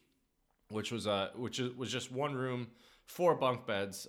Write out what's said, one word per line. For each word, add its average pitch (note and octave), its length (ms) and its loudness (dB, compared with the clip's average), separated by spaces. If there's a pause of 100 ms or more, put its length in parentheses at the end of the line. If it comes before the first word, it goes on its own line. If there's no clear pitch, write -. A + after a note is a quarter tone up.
(680)
which G#2+ 220 -2
was, G#2+ 160 -2
uh, G2 280 2
which A2+ 240 -4
is, B2 160 -2
was B2 160 -4
just B2 200 -4
one C#3+ 220 -2
room, B2+ 340 -2 (380)
four E3+ 300 4
bunk B2+ 320 2
beds. G2 420 -2